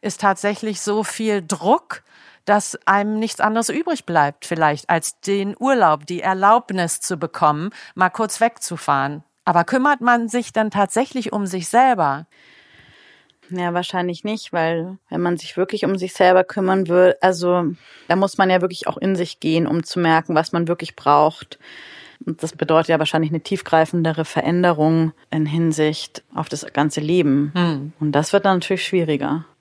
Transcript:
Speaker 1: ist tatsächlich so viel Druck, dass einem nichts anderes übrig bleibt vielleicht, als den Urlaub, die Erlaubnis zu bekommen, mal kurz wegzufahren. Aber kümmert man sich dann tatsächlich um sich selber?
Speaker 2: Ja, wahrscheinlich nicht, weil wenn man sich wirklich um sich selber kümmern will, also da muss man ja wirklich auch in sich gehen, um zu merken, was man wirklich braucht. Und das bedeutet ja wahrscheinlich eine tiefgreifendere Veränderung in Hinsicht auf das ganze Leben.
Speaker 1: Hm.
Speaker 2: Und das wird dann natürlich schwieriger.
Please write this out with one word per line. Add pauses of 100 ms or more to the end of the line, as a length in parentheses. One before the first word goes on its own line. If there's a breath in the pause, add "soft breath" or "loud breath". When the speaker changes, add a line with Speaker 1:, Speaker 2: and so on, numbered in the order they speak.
Speaker 1:
ist
tatsächlich
so
viel
Druck, (420 soft breath)
dass
einem
nichts
anderes
übrig
bleibt
vielleicht,
als
den
Urlaub,
die
Erlaubnis
zu
bekommen, (240 loud breath)
mal
kurz
wegzufahren. (200)
Aber
kümmert
man
sich
dann
tatsächlich
um
sich
selber? (1200 soft breath)
Speaker 2:
Ja,
wahrscheinlich
nicht,
weil (120)
wenn
man
sich
wirklich
um
sich
selber
kümmern
will,
also (440 loud breath)
da
muss
man
ja
wirklich
auch
in
sich
gehen,
um
zu
merken,
was
man
wirklich
braucht. (680 loud breath)
Und
das
bedeutet
ja
wahrscheinlich
eine
tiefgreifendere
Veränderung (200 soft breath)
in
Hinsicht (100)
auf
das
ganze
Leben.
Speaker 1:
Hm.
Speaker 2:
Und
das
wird
dann
natürlich
schwieriger. (180)